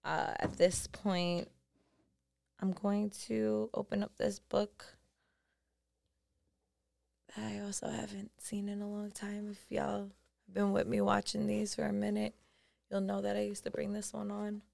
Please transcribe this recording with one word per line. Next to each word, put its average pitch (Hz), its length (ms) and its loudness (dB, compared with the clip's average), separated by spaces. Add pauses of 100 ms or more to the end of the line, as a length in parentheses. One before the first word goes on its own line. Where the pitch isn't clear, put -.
Uh, 156 360 0
at - 180 -2
this - 300 6
point, 175 600 0 (1080)
I'm 190 140 2
going 202 360 0 (180)
to 220 460 2
open 208 300 -2
up - 140 -8
this 202 220 0
book - 580 -2 (2500)
that 214 160 -6
I 208 80 -4
also 202 300 -4
haven't 208 500 -6
seen 202 300 -4
in 202 120 -4
a 208 80 -6
long 208 220 -6
time. 208 400 -6
If 202 180 -14
y'all 202 320 0
have 202 100 -8 (400)
been 202 200 4
with 196 160 6
me 214 140 4
watching 208 460 2
these 214 280 0
for - 100 0
a 202 80 2
minute, 208 420 0 (540)
you'll 196 120 0
know 196 200 0
that 202 140 0
I 208 60 2
used 208 220 -2
to - 80 -4
bring 202 220 -2
this 208 200 -6
one 208 180 -4
on. 208 300 -4 (120)